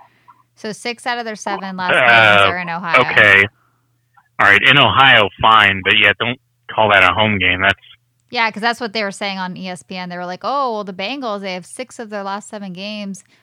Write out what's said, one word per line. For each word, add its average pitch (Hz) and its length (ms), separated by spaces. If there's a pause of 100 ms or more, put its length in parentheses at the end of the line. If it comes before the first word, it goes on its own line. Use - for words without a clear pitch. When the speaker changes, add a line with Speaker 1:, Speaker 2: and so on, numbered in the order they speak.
(560)
Speaker 1:
So 220 160
six 233 340
out 240 120
of 233 80
their 220 100
seven 190 400
last 185 160
Speaker 2:
Uh, 175 60
Speaker 1:
games 110 560
are - 40
in 175 120
Ohio. 165 320
Speaker 2:
okay. 101 420 (1000)
All 101 60
right, 101 180
in 135 120
Ohio, 120 500 (140)
fine, 104 420
but 98 140
yeah, 104 240
don't 117 180 (340)
call 110 180
that 98 120
a 90 100
home 107 240
game. 92 260
That's 98 140 (540)
Speaker 1:
Yeah, 233 200
'cause 208 100
that's 233 180
what 220 140
they 226 80
were 202 100
saying 196 280
on 180 180
E 185 120
S 180 120
P 185 160
N. 180 120
They 175 60
were 180 120
like, 180 160
"Oh, 254 280
well, 208 120
the 196 100
Bengals, 208 480
they 190 140
have 180 100
six - 320
of 220 140
their 208 100
last 196 260
seven 202 260
games 196 500 (200)